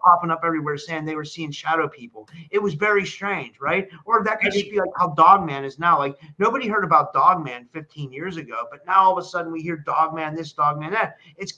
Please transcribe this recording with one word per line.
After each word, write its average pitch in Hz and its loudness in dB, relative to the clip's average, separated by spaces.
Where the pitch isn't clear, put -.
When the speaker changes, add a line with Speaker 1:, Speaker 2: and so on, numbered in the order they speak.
Speaker 1:
popping 175 6
up 165 0
everywhere 151 -2
saying 156 -8
they 156 -6
were 151 -8
seeing 156 -10
shadow 156 -2
people. 110 -16
It 202 2
was 196 -2
very 202 2
strange, 175 -8
right? 180 -2
Or 214 2
that 214 -2
could 202 0
Speaker 2:
I - -2
Speaker 1:
just 202 0
Speaker 2:
would 202 -16
Speaker 1:
be, 202 2
like, 185 0
how 175 0
Dogman 160 4
is 135 -10
now. 170 4
Like, 139 -2
nobody 233 0
heard 208 0
about 151 4
Dogman 139 2
fifteen 151 -12
years 165 -8
ago, 117 -8
but 147 -20
now 190 6
all 185 4
of 180 -6
a - -16
sudden 165 -6
we 165 -8
hear 170 -4
Dogman 156 -2
this, 160 -10
Dogman 151 -2
that. 214 -2
It's 190 -10